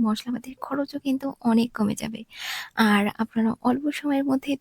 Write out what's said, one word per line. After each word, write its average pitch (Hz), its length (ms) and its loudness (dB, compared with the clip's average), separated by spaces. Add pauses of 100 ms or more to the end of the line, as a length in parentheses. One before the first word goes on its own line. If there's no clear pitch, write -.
মশলাপাতির 247 500 -4 (100)
খরচও 285 340 -4
কিন্তু 269 280 -2 (240)
অনেক 226 260 4
কমে 208 180 0
যাবে। 220 260 -8 (680)
আর 202 140 4 (140)
আপনারা 226 340 0 (160)
অল্প 254 160 2 (160)
সময়ের 285 300 0
মধ্যে 269 320 0